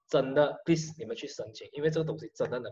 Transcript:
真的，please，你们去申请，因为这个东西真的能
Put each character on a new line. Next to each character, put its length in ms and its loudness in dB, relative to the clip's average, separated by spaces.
真 280 2
的， 320 4
please， 320 2
你 80 -10
们 100 -6
去 100 -10
申 280 -10
请， 180 -14
因 100 -6
为 60 2
这 100 0
个 60 0
东 140 -4
西 160 -12
真 160 -2
的 80 -4
能 140 -8